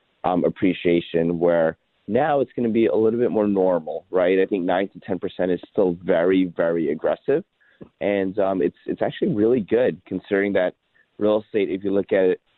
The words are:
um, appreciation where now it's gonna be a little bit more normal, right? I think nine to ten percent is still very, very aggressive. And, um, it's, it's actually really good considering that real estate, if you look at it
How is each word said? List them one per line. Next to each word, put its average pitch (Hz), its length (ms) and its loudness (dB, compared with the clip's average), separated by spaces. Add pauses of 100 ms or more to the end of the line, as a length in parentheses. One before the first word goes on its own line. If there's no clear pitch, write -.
(240)
um, 90 200 0
appreciation 85 920 0
where 85 380 2 (300)
now 143 340 0
it's 127 160 -4
gonna 120 140 -2
be 113 160 2
a - 80 0
little 110 260 0
bit 120 100 0
more 104 160 0
normal, 87 640 0
right? 92 280 2
I 95 80 2
think 95 180 -2
nine 92 240 -2
to - 120 -20
ten 92 180 -6
percent 92 320 -4
is 87 100 -2 (100)
still 90 320 0
very, 92 440 2 (100)
very 85 340 0
aggressive. 80 540 -2 (560)
And, 98 380 -2
um, 95 240 0
it's, - 140 0 (100)
it's - 160 -6
actually 139 320 -2
really 113 260 2
good 110 460 0
considering 98 480 -2
that 90 200 0 (440)
real 107 240 0
estate, 101 260 -2
if 95 160 -6
you 98 80 -4
look 98 200 -2
at 98 120 4
it 90 160 2 (180)